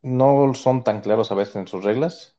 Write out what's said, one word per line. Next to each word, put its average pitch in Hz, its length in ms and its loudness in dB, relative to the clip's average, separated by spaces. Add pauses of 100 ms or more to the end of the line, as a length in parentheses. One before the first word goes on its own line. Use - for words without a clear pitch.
no 135 520 2
son 127 300 0
tan 107 160 -2
claros 107 320 0
a 101 40 -2
veces 101 200 -4
en 95 120 -10
sus 95 160 -10
reglas 131 540 -4